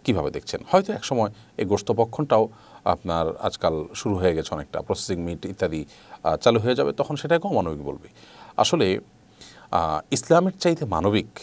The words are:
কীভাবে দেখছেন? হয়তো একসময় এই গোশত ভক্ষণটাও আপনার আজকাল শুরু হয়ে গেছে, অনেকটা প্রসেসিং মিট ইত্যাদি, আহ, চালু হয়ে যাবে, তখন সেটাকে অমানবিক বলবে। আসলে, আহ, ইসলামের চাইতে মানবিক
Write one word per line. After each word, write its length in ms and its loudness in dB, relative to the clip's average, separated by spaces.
কীভাবে 260 0
দেখছেন? 300 -8
হয়তো 220 4
একসময় 380 -2
এই 80 -2
গোশত 280 0
ভক্ষণটাও 560 2
আপনার 520 0
আজকাল 580 -2
শুরু 200 -4
হয়ে 200 2
গেছে, 200 -4
অনেকটা 280 -8
প্রসেসিং 400 -4
মিট 220 -6
ইত্যাদি, 400 -4
আহ, 140 2
চালু 240 4
হয়ে 140 0
যাবে, 180 0
তখন 240 -4
সেটাকে 320 -2
অমানবিক 340 -2
বলবে। 260 -10
আসলে, 420 4
আহ, 300 0
ইসলামের 480 4
চাইতে 260 0
মানবিক 420 2